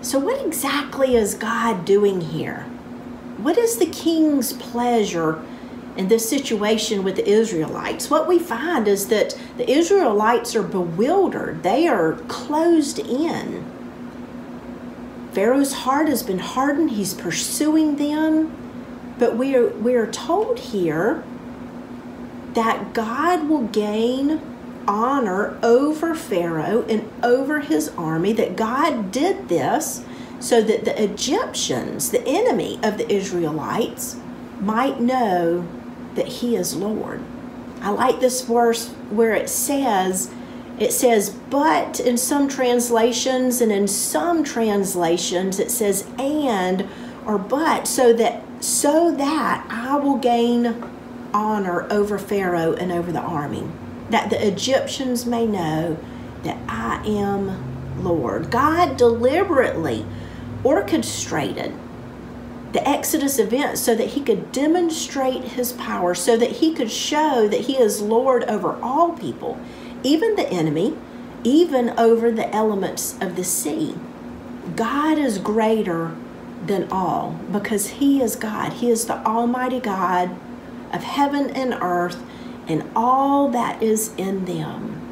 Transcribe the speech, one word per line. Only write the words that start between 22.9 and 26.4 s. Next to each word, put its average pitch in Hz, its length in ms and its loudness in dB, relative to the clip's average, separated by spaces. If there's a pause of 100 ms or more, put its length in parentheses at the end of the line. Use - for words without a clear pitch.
God 294 540 0
will 285 200 0
gain 233 720 0 (460)
honor 214 760 0
over 302 540 4
Pharaoh 175 720 -2